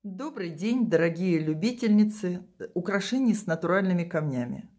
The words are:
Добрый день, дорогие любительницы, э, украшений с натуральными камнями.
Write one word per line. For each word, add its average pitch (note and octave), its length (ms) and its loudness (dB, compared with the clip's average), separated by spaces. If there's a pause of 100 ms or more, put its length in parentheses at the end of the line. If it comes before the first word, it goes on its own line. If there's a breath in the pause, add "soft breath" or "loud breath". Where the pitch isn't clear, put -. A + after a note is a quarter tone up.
Добрый G#3 460 -8
день, G#3 400 0
дорогие E3+ 500 2
любительницы, G#3 1040 2 (140)
э, - 140 -10
украшений G3+ 600 0
с - 120 -2
натуральными F3 580 0
камнями. C3+ 760 -4